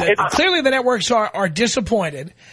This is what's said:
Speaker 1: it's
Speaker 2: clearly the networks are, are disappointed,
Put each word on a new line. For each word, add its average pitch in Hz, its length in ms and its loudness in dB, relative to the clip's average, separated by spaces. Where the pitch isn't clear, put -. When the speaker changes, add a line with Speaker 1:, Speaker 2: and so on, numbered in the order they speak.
Speaker 1:
it's 175 340 0
Speaker 2:
clearly 349 260 2
the 269 100 2
networks 247 400 0
are, 214 220 2
are 190 160 -2
disappointed, 170 880 -2